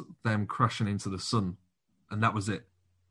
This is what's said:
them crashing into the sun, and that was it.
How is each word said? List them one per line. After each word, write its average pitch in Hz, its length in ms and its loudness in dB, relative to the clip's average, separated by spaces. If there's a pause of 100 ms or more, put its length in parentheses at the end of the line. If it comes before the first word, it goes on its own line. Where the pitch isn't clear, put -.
(240)
them 107 220 2
crashing 117 420 2
into 101 220 -2
the 92 100 -4
sun, 92 380 0 (540)
and 107 120 0
that 110 100 2
was 104 140 -2
it. 101 180 -4 (460)